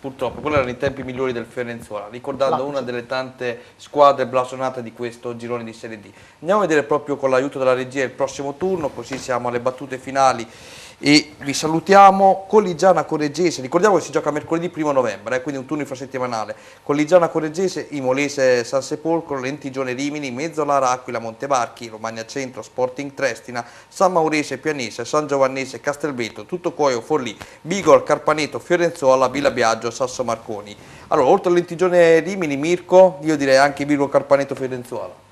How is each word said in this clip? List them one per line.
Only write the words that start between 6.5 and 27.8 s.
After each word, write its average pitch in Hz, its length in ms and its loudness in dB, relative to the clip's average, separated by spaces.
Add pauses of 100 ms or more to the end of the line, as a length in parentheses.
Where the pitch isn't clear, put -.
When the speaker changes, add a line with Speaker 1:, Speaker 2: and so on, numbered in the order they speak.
Speaker 1:
a 185 40 0
vedere 151 180 2
proprio 143 320 -2
con 135 120 -2
l'aiuto 135 300 0
della 131 160 2
regia 127 280 -4
il 123 80 -2
prossimo 139 460 -6
turno, 180 320 -2
così 123 300 -10
siamo 120 300 -4
alle 120 120 -6
battute 127 380 -6
finali 131 500 0 (540)
e - 360 4
vi 139 160 -6
salutiamo. 190 920 6
Colligiana 180 580 4
Correggese, 151 580 -2
ricordiamo 175 340 4
che 156 60 2
si - 80 -12
gioca 151 200 0
mercoledì 165 380 -4
primo 156 240 -4
novembre, 113 440 -2
eh, 127 60 -4
quindi 139 160 -8
un 127 80 -10
turno 151 160 -4
infrasettimanale. 123 720 -8 (280)
Colligiana 151 460 4
Correggese, 156 640 -4
Imolese 131 720 0
San 135 180 -2
Sepolcro, 156 580 -4
Lentigione 131 540 -6
Rimini, 143 360 -6
Mezzolara 143 600 -2
Aquila 127 280 -4
Montevarchi, 117 680 -4
Romagna 113 380 -10
Centro 131 340 -10
Sporting 131 540 -6
Trestina, 123 500 -6 (240)
San 185 240 2
Maurese 151 460 0
Pianese, 127 480 -6
San 151 200 0
Giovannese 135 540 -2
Castelvetro, 123 640 -6
Tutto 175 300 -6
Coio 135 260 0
Forlì, 120 340 -4 (280)
Bigor 156 400 4